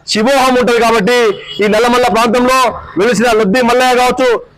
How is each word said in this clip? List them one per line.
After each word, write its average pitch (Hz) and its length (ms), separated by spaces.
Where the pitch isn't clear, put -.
శివోహం 254 460
ఉంటది. 240 260
కాబట్టి 226 480
ఈ 220 40
నల్లమల్ల 240 400
ప్రాంతంలో 247 720
వెలిసిన 233 340
లొద్ది 220 300
మల్లయ్య 247 320
కావచ్చు, 247 460